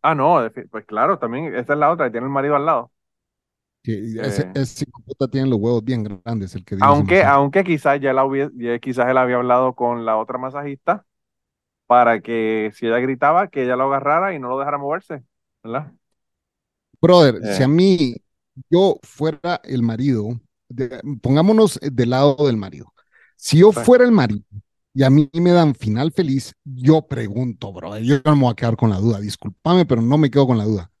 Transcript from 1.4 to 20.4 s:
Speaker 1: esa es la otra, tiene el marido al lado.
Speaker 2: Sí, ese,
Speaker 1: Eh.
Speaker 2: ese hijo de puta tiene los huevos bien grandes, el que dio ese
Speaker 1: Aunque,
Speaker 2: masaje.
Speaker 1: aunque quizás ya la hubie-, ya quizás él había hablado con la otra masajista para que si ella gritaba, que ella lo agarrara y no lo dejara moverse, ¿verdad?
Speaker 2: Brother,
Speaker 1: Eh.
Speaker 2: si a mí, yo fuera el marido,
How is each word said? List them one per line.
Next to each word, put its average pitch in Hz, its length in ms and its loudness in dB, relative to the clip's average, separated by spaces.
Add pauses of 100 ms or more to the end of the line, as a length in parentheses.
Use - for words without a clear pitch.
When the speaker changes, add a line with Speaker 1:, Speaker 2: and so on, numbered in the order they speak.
Speaker 1:
esa 127 200 -4
es 147 40 -4
la 151 120 2
otra, 156 200 -4
tiene 117 160 -8
el 139 60 -6
marido 143 240 -2
al 143 100 -2
lado. 127 240 -4 (960)
Speaker 2:
Sí, 110 360 -8
ese, 110 220 -4
Speaker 1:
Eh. - 120 -8
Speaker 2:
ese - 340 -6
hijo - 120 -20
de - 60 -20
puta - 220 -6
tiene 135 200 -2
los 120 100 0
huevos 113 260 0
bien 117 200 -4
grandes, 101 500 -10
el 92 100 -12
que 101 120 -8
dio 98 80 0
ese 143 80 4
Speaker 1:
Aunque, 143 240 2
Speaker 2:
masaje. 147 160 4
Speaker 1:
aunque 143 320 2
quizás 143 360 -2
ya 135 120 -2
la 131 120 0
hubie-, 139 300 -4
ya 120 240 -6
quizás 123 300 -4
él 131 100 2
había 123 180 0
hablado 123 380 0
con 120 300 -4
la 110 140 0
otra 117 200 -6
masajista 139 680 -6 (840)
para 120 340 4
que 110 540 -4
si 120 120 -8
ella 113 120 0
gritaba, 143 500 0
que 135 160 -6
ella 127 120 -2
lo 131 80 -2
agarrara 147 500 -2
y 151 40 -12
no 123 120 -10
lo 131 80 -6
dejara 143 200 -6
moverse, 143 460 -10 (380)
¿verdad? 127 300 -10 (1080)
Speaker 2:
Brother, 165 420 4
Speaker 1:
Eh. 101 120 -4
Speaker 2:
si 117 80 0
a 131 60 2
mí, 165 480 2 (540)
yo 185 320 2
fuera 160 640 -6
el 127 180 -4
marido, 113 460 -2 (400)